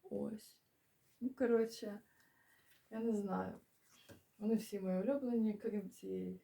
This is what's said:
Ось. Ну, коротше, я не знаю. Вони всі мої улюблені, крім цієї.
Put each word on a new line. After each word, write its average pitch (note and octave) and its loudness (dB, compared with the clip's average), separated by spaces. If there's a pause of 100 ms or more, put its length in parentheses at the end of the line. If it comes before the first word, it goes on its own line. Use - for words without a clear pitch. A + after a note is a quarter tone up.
Ось. G#3+ -6 (640)
Ну, B3 -2
коротше, A3+ 0 (880)
я A3 -6
не A3+ 2
знаю. F#3 -2 (760)
Вони G#3+ 2
всі G3+ -2
мої F#3 2
улюблені, A#3 2
крім G3+ -2
цієї. F#3 -6